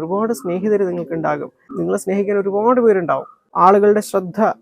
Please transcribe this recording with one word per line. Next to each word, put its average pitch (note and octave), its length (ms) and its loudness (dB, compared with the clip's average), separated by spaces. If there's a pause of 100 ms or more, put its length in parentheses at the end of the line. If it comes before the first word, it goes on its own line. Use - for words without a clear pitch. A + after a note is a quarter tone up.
ഒരുപാട് G3+ 400 -4
സ്നേഹിതർ F#3+ 400 -2 (100)
നിങ്ങൾക്ക് E3+ 280 -6
ഉണ്ടാകും. D3+ 320 -4 (280)
നിങ്ങളെ F3+ 260 -2
സ്നേഹിക്കാൻ G3+ 400 -2
ഒരുപാട് G#3+ 420 2
പേരുണ്ടാവും. E3+ 420 0 (360)
ആളുകളുടെ G#3 460 6
ശ്രദ്ധ F#3+ 300 -4 (220)